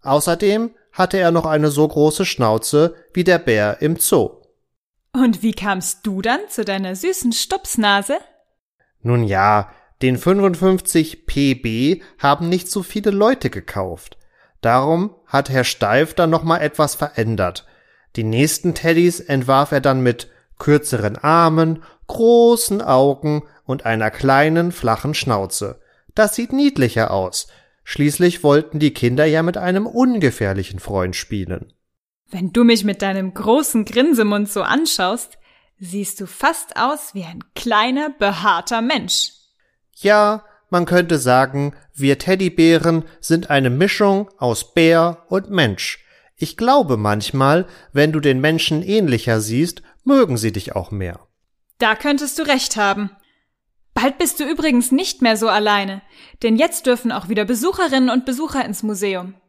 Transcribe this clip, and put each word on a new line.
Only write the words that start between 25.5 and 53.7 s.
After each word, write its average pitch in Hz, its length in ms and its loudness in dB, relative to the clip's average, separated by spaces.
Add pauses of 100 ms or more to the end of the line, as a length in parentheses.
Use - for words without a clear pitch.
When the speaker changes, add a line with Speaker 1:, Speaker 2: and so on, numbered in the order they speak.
Speaker 1:
Das 214 220 2
sieht 240 180 -6
niedlicher 262 580 0
aus. 95 360 -4 (400)
Schließlich 147 560 0
wollten 147 360 2
die 147 160 2
Kinder 123 300 0
ja 160 180 2
mit 175 140 -2
einem 185 280 -2
ungefährlichen 131 960 0
Freund 92 360 -4
spielen. 92 560 -8 (560)
Speaker 2:
Wenn 180 240 -6
du 240 120 2
mich 226 200 4
mit 202 200 -4
deinem 190 320 -4
großen 233 500 0
Grinsemund 214 640 0
so 196 140 -6
anschaust, 240 760 -2 (400)
siehst 190 420 -10
du 190 60 -8
fast - 520 -6
aus 285 360 -4
wie 190 120 -10
ein 170 180 -18 (100)
kleiner, 254 560 0
behaarter 202 720 -2
Mensch. - 520 -4 (600)
Speaker 1:
Ja, 208 520 2 (260)
man 175 160 2
könnte 175 320 2
sagen, 131 560 2 (180)
wir 139 240 2
Teddybären 165 880 2 (140)
sind 165 320 -2
eine 135 180 2
Mischung 196 680 0
aus 120 340 -4
Bär 165 540 2
und 196 240 -4
Mensch. 131 520 -2 (340)
Ich - 200 -8
glaube 226 400 2
manchmal, 135 720 0 (260)
wenn 151 180 2
du 156 80 -2
den 135 220 2
Menschen 160 400 0
ähnlicher 143 600 0
siehst, 123 420 -4 (200)
mögen 247 340 4
sie 107 140 -2
dich 98 240 -8
auch 92 140 -6
mehr. 92 300 -8 (580)
Speaker 2:
Da 220 180 2
könntest 285 440 -4
du 294 80 -4
recht 262 300 -2
haben. 202 340 -2 (840)